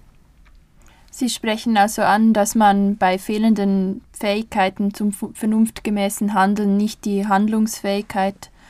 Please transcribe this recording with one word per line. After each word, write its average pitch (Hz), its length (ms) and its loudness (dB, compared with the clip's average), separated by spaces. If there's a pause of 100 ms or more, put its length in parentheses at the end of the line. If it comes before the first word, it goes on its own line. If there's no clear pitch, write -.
(1120)
Sie 247 200 -4
sprechen 220 480 -2
also 214 240 2
an, 220 320 4
dass 208 200 0
man 202 440 2
bei 185 200 0
fehlenden 196 840 0 (100)
Fähigkeiten 202 800 -2
zum 208 200 -2
fu-, - 200 -10
vernunftgemäßen 214 1040 -2
Handeln 202 420 2
nicht 214 300 -4
die 202 200 -2
Handlungsfähigkeit 208 1200 -2 (180)